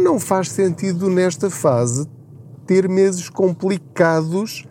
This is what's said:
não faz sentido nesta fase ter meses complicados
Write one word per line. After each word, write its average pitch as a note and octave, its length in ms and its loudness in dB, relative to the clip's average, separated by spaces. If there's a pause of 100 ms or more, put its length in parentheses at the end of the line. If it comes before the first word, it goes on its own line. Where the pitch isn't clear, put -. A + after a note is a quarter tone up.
não E4 160 2
faz F#3+ 300 -2
sentido F#3+ 600 -2
nesta F3+ 400 0
fase B2+ 580 0 (580)
ter F#3+ 240 2
meses F#3 400 0
complicados F3 1400 -2